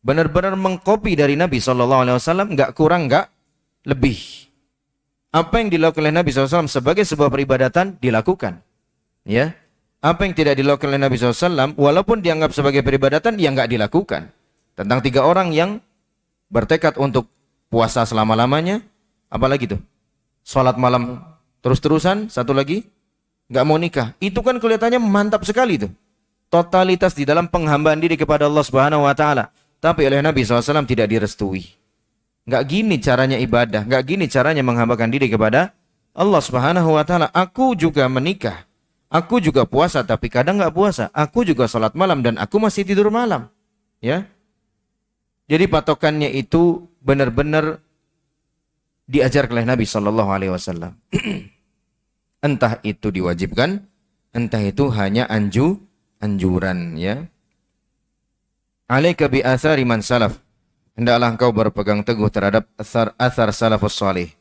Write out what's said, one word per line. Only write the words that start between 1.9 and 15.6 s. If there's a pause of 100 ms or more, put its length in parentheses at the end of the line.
alaihi
wasallam, (100)
nggak
kurang,
nggak (560)
lebih. (1120)
Apa
yang
dilakukan
oleh
Nabi
sallallahu
alaihi
wasallam
sebagai
sebuah
peribadatan,
dilakukan. (640)
Ya. (460)
Apa
yang
tidak
dilakukan
oleh
Nabi
sallallahu
alaihi
wasallam,
walaupun
dianggap
sebagai
peribadatan,
ya
nggak
dilakukan. (480)
Tentang
tiga
orang
yang (680)